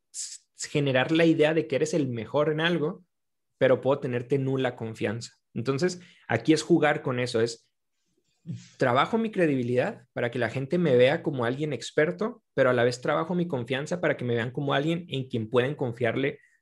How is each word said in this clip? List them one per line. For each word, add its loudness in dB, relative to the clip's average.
s-, -14
generar 0
la 4
idea 4
de 0
que -2
eres -2
el 0
mejor -2
en -2
algo, -2
pero 4
puedo 0
tenerte -2
nula -2
confianza. -6
Entonces, -2
aquí 2
es 2
jugar 2
con -4
eso, -2
es -4
trabajo 2
mi -2
credibilidad 0
para -2
que -6
la 2
gente -4
me 4
vea 6
como -2
alguien -2
experto, -2
pero 4
a 4
la 4
vez 0
trabajo -2
mi 0
confianza -4
para 0
que -8
me 0
vean -2
como -4
alguien -2
en -6
quien -4
pueden 2
confiarle -2